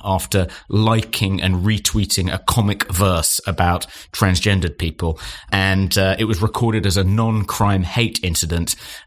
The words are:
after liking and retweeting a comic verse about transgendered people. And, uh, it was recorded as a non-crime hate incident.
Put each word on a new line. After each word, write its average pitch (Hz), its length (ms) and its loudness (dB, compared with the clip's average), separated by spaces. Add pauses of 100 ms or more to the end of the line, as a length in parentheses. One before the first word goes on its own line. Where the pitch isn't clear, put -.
after 95 440 0 (220)
liking 107 720 0
and 92 240 0
retweeting 104 640 0
a 85 60 -4
comic - 540 0
verse 87 560 2
about 87 400 0 (260)
transgendered 92 640 2
people. 82 420 -4 (320)
And, 95 460 2
uh, 95 220 2
it 113 60 2
was 107 180 0
recorded 110 420 0
as 92 120 2
a 98 60 2
non-crime 104 800 2
hate 113 380 -2
incident. 85 540 -2 (320)